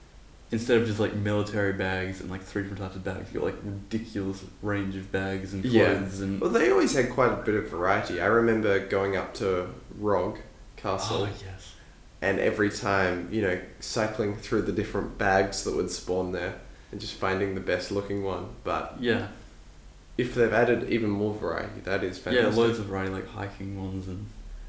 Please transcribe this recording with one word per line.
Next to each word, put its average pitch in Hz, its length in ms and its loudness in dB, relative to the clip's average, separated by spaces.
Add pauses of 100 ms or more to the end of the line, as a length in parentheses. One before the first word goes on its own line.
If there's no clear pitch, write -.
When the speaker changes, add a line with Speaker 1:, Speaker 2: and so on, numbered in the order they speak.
(520)
Speaker 1:
instead 117 300 4
of 113 60 0
just, 104 120 -2
like, 104 140 2
military 104 600 2
bags 95 480 -2
and, 90 100 -8
like, 95 100 -6
three - 220 -4
different 98 180 -6
types 92 140 -6
of 92 80 -8
bags, 92 300 -6
you - 80 -4
got, 76 60 2
like, 95 160 -4
ridiculous 101 800 -6 (180)
range 101 340 -2
of 95 160 -8
bags 95 420 -2
and 98 120 -4
Speaker 2:
Yeah. 110 320 6
Speaker 1:
clothes 95 240 -4
and 98 200 -2
Speaker 2:
Well, - 80 2
they 233 220 4
always 370 220 6
had 127 180 4
quite 123 200 4
a 101 120 0
bit 107 120 2
of 98 140 0
variety. 92 520 0
I 90 60 0
remember 110 600 4
going 98 300 2
up 87 180 -4
to 92 320 0 (320)
Rog 104 400 2 (380)
Castle 95 460 -2
Speaker 1:
Oh, 101 60 -2 (160)
yes. 92 280 -14 (480)
Speaker 2:
and 95 180 2
every 104 320 2
time, 92 600 0
you 107 120 0
know, 90 160 0 (200)
cycling 107 560 -2
through 107 280 0
the 101 80 0
different 98 480 -2
bags 98 440 2
that - 120 -2
would 82 160 0
spawn 90 400 -2
there 90 240 -4 (360)
and 104 80 -10
just 107 140 -8
finding 95 420 0
the 95 60 -4
best 90 300 -2
looking 101 320 -2
one. 95 240 -4 (160)
But 82 360 -4
Speaker 1:
Yeah. 104 280 2 (920)
Speaker 2:
if 123 160 -2
they've 113 180 4
added 117 380 4
even 110 180 2
more 104 240 2
variety, 90 520 -4
that 98 180 0
is 92 160 -4
Speaker 1:
Yeah, - 60 -16
Speaker 2:
fantastic. 110 320 4
Speaker 1:
loads 113 220 4
of 104 60 -4
variety, 95 280 -2
like, 95 160 -6
hiking 98 540 -8
ones 95 240 -6
and 101 200 -8 (420)